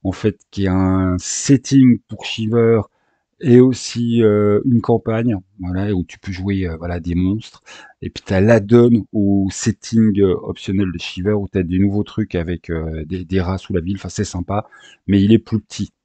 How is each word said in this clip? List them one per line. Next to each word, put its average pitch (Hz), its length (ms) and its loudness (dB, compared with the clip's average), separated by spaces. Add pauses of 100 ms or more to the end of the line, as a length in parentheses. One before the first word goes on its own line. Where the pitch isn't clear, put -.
en 98 80 -2
fait, - 280 -4 (100)
qui 98 160 -4
est 95 40 0
un 92 500 0
setting 127 880 2
pour - 180 -16
Shiver, 113 560 0 (600)
et 123 180 6
aussi, 117 640 2
euh, 104 420 2
une 120 160 2
campagne, 113 560 -2 (220)
voilà, 92 340 -4
où 90 100 -2
tu - 140 -12
peux - 140 -12
jouer, 95 360 -4
euh, 82 100 -6
voilà, 87 220 -6
des 85 140 -6
monstres. 95 480 -2 (400)
Et - 80 -10
puis - 160 -16
t'as 95 160 0
l'add-on 117 720 4
au 101 380 0
setting, 110 680 -2
euh, 92 200 2
optionnel 95 500 -4
de 87 60 -10
Shiver, 92 360 -6
où 101 140 -4
t'as 98 140 -2
des 90 160 -2
nouveaux 101 260 2
trucs - 300 -6
avec, 87 380 -6
euh, 80 340 -6
des, 90 180 -8
des 92 180 -2
rats 92 180 -4
sous - 140 -10
la 87 80 0
ville, 95 160 -6
enfin - 120 -12
c'est 107 140 -6
sympa, 95 440 -6 (380)
mais 98 160 4
il 101 100 4
est 113 60 8
plus 110 220 -2
petit. - 320 -10 (140)